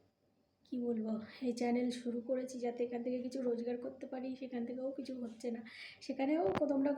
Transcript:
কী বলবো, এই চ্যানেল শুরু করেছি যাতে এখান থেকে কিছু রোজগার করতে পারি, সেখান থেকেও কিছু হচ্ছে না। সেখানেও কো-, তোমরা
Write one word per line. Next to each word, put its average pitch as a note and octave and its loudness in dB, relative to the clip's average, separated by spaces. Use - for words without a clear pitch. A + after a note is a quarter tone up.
কী - -6
বলবো, A3 0
এই A#3+ 4
চ্যানেল A#3+ 4
শুরু A#3+ -2
করেছি B3+ -2
যাতে A#3+ 0
এখান A#3+ -2
থেকে B3+ 0
কিছু C4 -2
রোজগার A#3+ 0
করতে C4+ -10
পারি, C4 -4
সেখান B3+ -4
থেকেও B3+ -2
কিছু C4 -4
হচ্ছে A#3 -6
না। A3+ -4
সেখানেও C#4 2
কো-, C#4+ 8
তোমরা C4+ 4